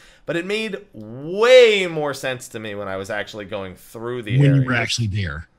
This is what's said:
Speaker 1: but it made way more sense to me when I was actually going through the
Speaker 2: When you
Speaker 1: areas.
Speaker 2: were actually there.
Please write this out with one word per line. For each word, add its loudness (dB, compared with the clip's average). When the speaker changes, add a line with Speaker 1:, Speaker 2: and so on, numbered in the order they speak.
Speaker 1:
but -6
it -4
made -4
way 6
more -4
sense -8
to -12
me -10
when -8
I -6
was -8
actually -8
going -10
through -10
the -6
Speaker 2:
When 6
you 6
Speaker 1:
areas. 2
Speaker 2:
were -4
actually -2
there. -6